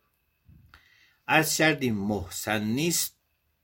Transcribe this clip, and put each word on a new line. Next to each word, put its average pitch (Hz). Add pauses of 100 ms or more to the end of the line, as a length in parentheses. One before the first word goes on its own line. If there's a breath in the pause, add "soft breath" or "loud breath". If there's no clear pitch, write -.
(1300 soft breath)
عرض 151
کردیم 139
محسن 104
نیست، 147 (480)